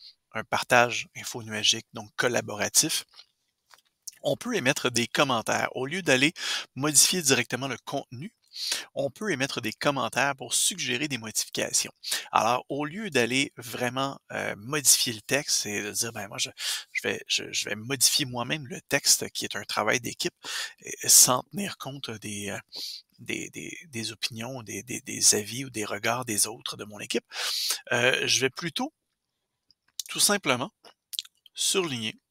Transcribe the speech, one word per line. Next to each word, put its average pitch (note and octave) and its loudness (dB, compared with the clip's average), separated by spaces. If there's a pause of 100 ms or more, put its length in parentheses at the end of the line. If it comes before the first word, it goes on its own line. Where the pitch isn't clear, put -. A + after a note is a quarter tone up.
(320)
un A2 -4
partage A#2+ 4
info - -8
nuagique, A2 0
donc G#2+ -12
collaboratif, A2 2 (1160)
on C#3+ 2
peut A#3+ -6
émettre C3+ 2
des A#2 2
commentaires. A#2 2
Au B2+ -4
lieu F3 -4
d'aller C#3+ 6 (420)
modifier D3 4
directement B2+ 2
le B2 -4
contenu, C#3 -8 (640)
on C#3 -2
peut G#3+ -4
émettre C3+ -2
des A2 -4
commentaires C#3 0
pour B2 -6
suggérer D3 0
des C3 -4
modifications. - -2 (380)
Alors, A#2 4
au C#3+ -4
lieu F#3 -8
d'aller B2+ 2
vraiment, B2 -4 (100)
euh, G#2+ -4
modifier B2+ 2
le G#2+ -8
texte - 0
et G2+ -2
de G#2 -4
dire, « A2+ -2
Ben, G#2 -8
moi, C3 -10
je, C3 -4 (420)
je - -4
vais, G#2+ -2
je, - -4
je - -4
vais A#2 -2
modifier B2 2
moi-même B2 -4
le F3 -8
texte - 2
qui - -6
est - -8
un G2+ -6
travail A2+ 0
d'équipe, - -4 (440)
et - -6
sans C3 8
tenir - -6
compte C3+ -10
des, G2+ -6
euh, G2 -6 (600)
des, - -6
des, - -12 (120)
des A2+ -8
opinions, A#2 -8
des, G#2+ -10
des, A#2+ -8
des - 2
avis G#2+ -2
ou C3 -10
des A2 -4
regards A2+ -2
des G#2+ 0
autres A#2 -10
de G#2 -12
mon G#2 -14
équipe, B2 -4 (640)
euh, B2 4
je A2+ 4
vais C3 2
plutôt, B3 -6 (1120)
tout - -6
simplement, D#3 4 (840)
surligner C3+ -2 (120)